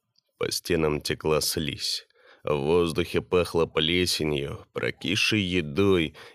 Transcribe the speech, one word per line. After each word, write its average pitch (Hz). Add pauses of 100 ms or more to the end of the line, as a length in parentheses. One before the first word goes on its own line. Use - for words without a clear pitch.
(380)
По -
стенам 78
текла 76
слизь. - (380)
В -
воздухе 82
пахло 85
плесенью, 78
прокисшей 95
едой 87 (220)